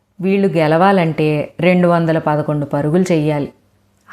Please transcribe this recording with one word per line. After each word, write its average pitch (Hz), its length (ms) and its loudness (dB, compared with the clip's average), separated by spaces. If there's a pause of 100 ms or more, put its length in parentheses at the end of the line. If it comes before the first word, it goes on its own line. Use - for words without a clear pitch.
(200)
వీళ్ళు 196 280 0
గెలవాలంటే 160 1120 0
రెండు 180 280 2
వందల 165 300 0
పదకొండు 151 460 -2
పరుగులు 151 480 -2
చెయ్యాలి. 151 400 -2 (600)